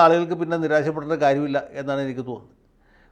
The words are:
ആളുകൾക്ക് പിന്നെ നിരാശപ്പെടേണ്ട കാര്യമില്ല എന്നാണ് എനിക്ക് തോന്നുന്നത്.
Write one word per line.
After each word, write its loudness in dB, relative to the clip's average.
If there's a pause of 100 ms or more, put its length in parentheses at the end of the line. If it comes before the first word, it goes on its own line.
ആളുകൾക്ക് 4
പിന്നെ -2
നിരാശപ്പെടേണ്ട 0
കാര്യമില്ല 2 (200)
എന്നാണ് -4
എനിക്ക് -8
തോന്നുന്നത്. -14 (540)